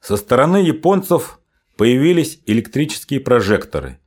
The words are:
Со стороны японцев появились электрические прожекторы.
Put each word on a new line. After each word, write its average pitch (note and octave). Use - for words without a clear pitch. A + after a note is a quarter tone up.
Со -
стороны C#3
японцев F3+
появились C#3
электрические C3+
прожекторы. F#2+